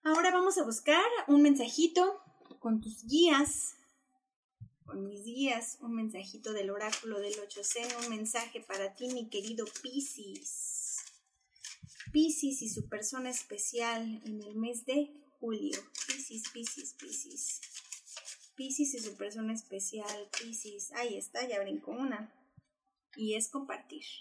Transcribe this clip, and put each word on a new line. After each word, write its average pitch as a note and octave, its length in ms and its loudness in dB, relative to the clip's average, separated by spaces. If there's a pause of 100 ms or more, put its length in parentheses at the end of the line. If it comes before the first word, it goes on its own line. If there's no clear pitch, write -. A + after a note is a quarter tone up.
Ahora E4 280 6
vamos F#4 260 6
a E4 80 4
buscar D4 400 6 (240)
un C#4+ 140 12
mensajito D4+ 800 6 (360)
con A3+ 220 2
tus A3 260 -10
guías, D4 720 6 (1080)
con G3 220 -8
mis G3+ 180 -10
guías, A#3+ 560 -2
un A#3 140 -6
mensajito G#3+ 600 -6
del G3+ 160 -2
oráculo G#3+ 500 -4
del G#3 180 -4
ocho G3+ 240 -12
zen, A#3 240 -2 (160)
un A#3+ 60 -6
mensaje A3+ 520 -4
para G3 340 -6
ti, B3+ 180 -4
mi A#3 160 -6
querido A3 380 -4 (160)
Piscis. - 1120 -6 (1160)
Piscis D4+ 500 4
y A3 80 -6
su - 180 -6
persona B3+ 420 -4
especial A#3 720 -2 (220)
en G#3+ 180 -6
el G#3 140 -8
mes A#3 300 -2
de C#4+ 260 2 (260)
julio. A3 400 -2 (280)
Piscis, - 440 -6
Piscis, A#3 440 -10
Piscis. - 680 -10 (960)
Piscis C4+ 380 -2
y A#3+ 60 -6
su G#3+ 160 -8
persona A3 360 -6
especial, G#3 760 -8 (100)
Piscis. G#3+ 540 -10
Ahí A#3 260 -4
está, A#3 280 -6
ya G#3+ 140 -2
brincó G3+ 320 -6
una. A#3 400 -6 (840)
Y G#3+ 180 -2
es A3 140 -2
compartir. - 560 -10 (160)